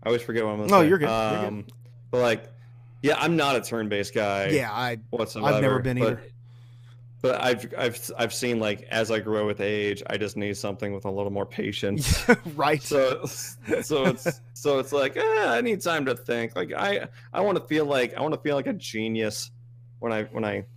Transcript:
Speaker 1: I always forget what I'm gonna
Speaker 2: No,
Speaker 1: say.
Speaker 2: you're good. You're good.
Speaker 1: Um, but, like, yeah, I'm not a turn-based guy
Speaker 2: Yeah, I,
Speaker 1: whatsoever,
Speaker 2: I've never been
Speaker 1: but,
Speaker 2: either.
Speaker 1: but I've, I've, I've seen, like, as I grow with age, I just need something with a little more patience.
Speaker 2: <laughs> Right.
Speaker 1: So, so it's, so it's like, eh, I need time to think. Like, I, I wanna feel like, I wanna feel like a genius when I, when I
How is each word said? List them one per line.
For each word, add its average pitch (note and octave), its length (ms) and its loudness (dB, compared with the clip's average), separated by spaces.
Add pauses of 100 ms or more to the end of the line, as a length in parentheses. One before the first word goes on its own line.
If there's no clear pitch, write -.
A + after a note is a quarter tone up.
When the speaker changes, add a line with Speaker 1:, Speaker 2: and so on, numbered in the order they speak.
Speaker 1:
I - 60 -4
always A#2+ 140 2
forget A2+ 220 0
what G#2+ 80 0
I'm G#2 60 -2
gonna G#2+ 120 0
Speaker 2:
No, G3 120 10
Speaker 1:
say. D3+ 60 6
Speaker 2:
you're F#3 100 6
good. C#3+ 100 2
You're A2+ 220 2 (100)
good. G#2 80 0
Speaker 1:
Um, G#2 160 -8 (460)
but, B2+ 120 2
like, A2+ 220 2 (580)
yeah, D3 160 4
I'm D#3+ 180 2
not C#3 200 4
a A2+ 40 2
turn-based G#2 540 -2
guy G2+ 340 2
Speaker 2:
Yeah, A#2+ 240 0
I, A#2+ 260 -2 (120)
Speaker 1:
whatsoever, A#2 460 0
Speaker 2:
I've - 60 2
never G#2 180 2
been B2+ 180 -2
Speaker 1:
but, A#2 140 2
Speaker 2:
either. A#2+ 100 -6 (1000)
Speaker 1:
but B2+ 200 0
I've, A#2+ 340 0
I've, - 420 -4
I've A2+ 160 -2
seen, A#2+ 260 0
like, G#2+ 300 -2
as A2 200 2
I A2 100 2
grow G#2+ 260 0
with G#2 140 -2
age, G#2 480 0
I G#2 100 -2
just G#2 180 -4
need G2+ 200 -4
something G2+ 380 -6
with G2 100 -10
a G2+ 60 -2
little G2 220 -2
more G2 140 -2
patience. G#2 800 -2 (160)
Speaker 2:
<laughs> D#3 140 -12
Right. C#3+ 280 2
Speaker 1:
So, C3+ 420 2 (580)
so C#3+ 240 0
it's, C#3 340 -2 (140)
so C#3+ 240 0
it's C3 140 -4
like, C#3 240 2
eh, - 320 2
I A#3 120 2
need A3+ 200 0
time D#3+ 260 0
to B2+ 80 0
think. A#2 420 -4
Like, F3+ 160 -4
I, - 360 -2 (240)
I - 80 -2
wanna F#3+ 200 2
feel D3+ 260 0
like, B2+ 280 0
I - 80 -4
wanna D#3 160 -2
feel D3 180 0
like C#3 100 -2
a C3+ 60 -2
genius A2 800 -4 (480)
when A#2 140 -4
I, G#2+ 120 0
when A2 200 -6
I G2+ 200 -2 (120)